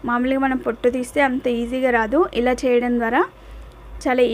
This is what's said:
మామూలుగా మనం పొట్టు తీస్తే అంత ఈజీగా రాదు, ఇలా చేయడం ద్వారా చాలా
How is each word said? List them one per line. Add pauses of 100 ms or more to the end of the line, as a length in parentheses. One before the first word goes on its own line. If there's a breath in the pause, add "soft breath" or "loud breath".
మామూలుగా
మనం
పొట్టు
తీస్తే (100)
అంత (160)
ఈజీగా
రాదు, (200)
ఇలా (120)
చేయడం
ద్వారా (800 loud breath)
చాలా (100)